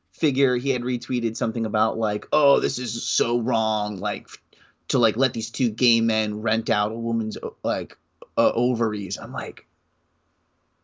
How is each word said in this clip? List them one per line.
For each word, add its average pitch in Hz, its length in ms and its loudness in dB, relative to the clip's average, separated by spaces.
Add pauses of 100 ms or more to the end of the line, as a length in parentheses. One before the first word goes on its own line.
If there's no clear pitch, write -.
(140)
figure, 135 420 2
he 127 140 -2
had 123 140 0
retweeted 120 520 -2
something 113 300 -2
about, 107 320 0
like, 107 340 -2
"Oh, 143 300 4
this 135 180 -2
is 117 260 -6
so 120 340 0
wrong, 110 580 0
like, 101 260 -6
f-, - 180 -20 (460)
to, - 100 0
like, 113 200 4
let 127 160 0
these 113 180 -6
two 127 180 0
gay 117 320 2
men 110 400 0
rent 110 280 -2
out 107 220 2
a 113 40 -8
woman's, 113 420 -2
o-, - 260 -8
like, 98 340 -4 (400)
uh, 113 180 4
ovaries." 113 640 0
I'm 127 160 -12
like, - 340 -10 (1160)